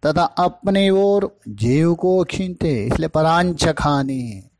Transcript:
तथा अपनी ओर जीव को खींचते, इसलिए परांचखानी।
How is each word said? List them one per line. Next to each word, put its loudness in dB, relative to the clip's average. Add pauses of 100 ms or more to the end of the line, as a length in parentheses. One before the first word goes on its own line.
तथा 2
अपनी 0
ओर 0
जीव 0
को 0
खींचते, -4
इसलिए -2
परांचखानी। 0 (100)